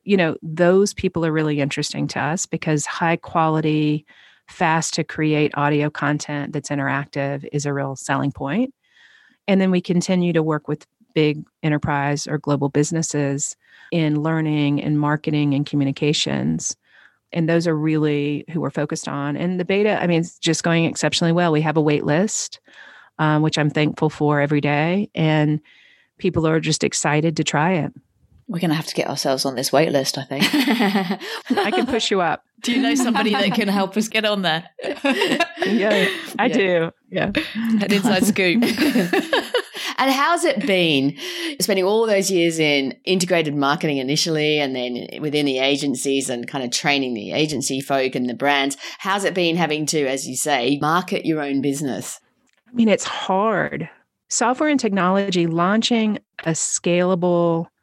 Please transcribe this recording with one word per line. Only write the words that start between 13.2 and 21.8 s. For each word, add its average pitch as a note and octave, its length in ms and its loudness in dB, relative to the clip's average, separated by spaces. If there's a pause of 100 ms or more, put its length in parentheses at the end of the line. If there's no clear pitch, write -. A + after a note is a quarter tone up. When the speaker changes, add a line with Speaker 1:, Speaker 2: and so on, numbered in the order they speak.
Speaker 1:
in D3+ 320 0
learning D3+ 600 0
and D3+ 180 0
marketing D3 540 0
and C#3+ 100 0
communications. C#3+ 1120 -2 (560)
And E3 160 0
those E3+ 180 2
are D#3+ 100 2
really D3 760 0
who D#3+ 100 -4
we're C#3+ 100 -4
focused D#3 380 -4
on. C#3+ 280 -4
And F3+ 220 -2
the F3+ 60 -4
beta, G3+ 380 2
I F3+ 40 2
mean, E3+ 140 4
it's - 180 -6
just - 240 0
going E3 220 2
exceptionally E3 480 0
well. F3 180 4
We D3+ 120 4
have D#3 140 0
a D#3+ 60 6